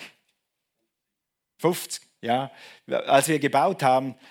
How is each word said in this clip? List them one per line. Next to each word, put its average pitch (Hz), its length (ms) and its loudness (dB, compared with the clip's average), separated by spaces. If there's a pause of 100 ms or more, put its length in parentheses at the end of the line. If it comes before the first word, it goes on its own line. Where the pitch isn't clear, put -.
(1600)
Fünfzig, - 440 -4 (200)
ja. 127 300 -2 (360)
Als 135 400 2
wir 156 100 0
gebaut 147 460 0
haben, 131 320 2 (160)